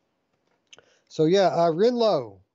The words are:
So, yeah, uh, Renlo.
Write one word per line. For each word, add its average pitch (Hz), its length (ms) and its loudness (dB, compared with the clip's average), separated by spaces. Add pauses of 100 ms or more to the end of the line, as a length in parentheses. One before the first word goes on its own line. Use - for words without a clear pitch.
(1080)
So, - 160 -2
yeah, 185 220 2
uh, 165 240 0
Renlo. 180 680 -2 (160)